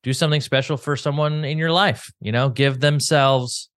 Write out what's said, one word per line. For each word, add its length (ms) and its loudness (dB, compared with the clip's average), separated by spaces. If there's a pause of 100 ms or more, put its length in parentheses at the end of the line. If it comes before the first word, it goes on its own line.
do 80 -2
something 300 0
special 340 0
for 220 -4
someone 480 -2
in 120 -4
your 140 -2
life. 480 0
You 140 -6
know, 160 2
give 320 0
themselves 960 2